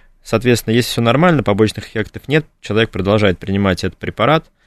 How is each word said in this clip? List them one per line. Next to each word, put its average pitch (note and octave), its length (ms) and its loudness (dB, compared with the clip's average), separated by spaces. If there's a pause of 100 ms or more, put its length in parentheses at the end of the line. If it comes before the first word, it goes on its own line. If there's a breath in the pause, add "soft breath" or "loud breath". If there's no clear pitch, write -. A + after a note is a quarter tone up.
(240 loud breath)
Соответственно, A2+ 500 0
если A#2 180 0
все A#2+ 100 -4
нормально, C3+ 420 2
побочных G#2 440 0
эффектов - 400 -10
нет, D3 180 0 (160)
человек G#2+ 280 0
продолжает G2 500 0
принимать G2 440 -2
этот F#2 160 -6
препарат, D3 460 -2 (220)